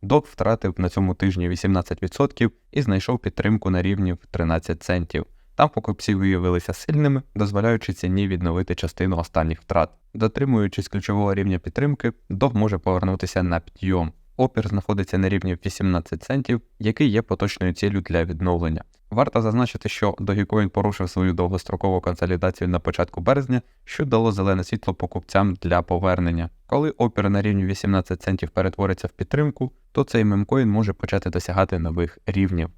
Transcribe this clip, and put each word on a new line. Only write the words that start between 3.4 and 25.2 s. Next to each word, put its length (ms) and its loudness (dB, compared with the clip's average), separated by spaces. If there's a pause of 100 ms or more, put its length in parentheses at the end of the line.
на 120 2
рівні 320 0
в 180 -12
тринадцять 520 -2
центів. 420 -2 (300)
Там 140 4
покупці 460 -2
виявилися 580 2
сильними, 480 0 (140)
дозволяючи 580 0
ціні 340 0
відновити 480 0
частину 420 -2
останніх 440 -2
втрат. 280 0 (240)
Дотримуючись 760 0
ключового 460 0
рівня 260 0
підтримки, 540 -2 (160)
DOG 280 0
може 200 2
повернутися 680 -2
на 160 0
підйом. 520 -2 (260)
Опір 300 0
знаходиться 500 -2
на 120 4
рівні 240 0
в 120 -6
вісімнадцять 580 -2
центів, 380 -2 (180)
який 300 2
є 120 2
поточною 520 -2
ціллю 280 0
для 240 0
відновлення. 580 -2 (260)
Варто 320 2
зазначити, 480 0
що 220 -2
Dogecoin 560 0
порушив 420 -2
свою 240 2
довгострокову 680 -2
консолідацію 680 -2
на 120 0
початку 420 -4
березня, 400 2 (240)
що 200 -4
дало 260 2
зелене 320 0
світло 300 -4
покупцям 600 0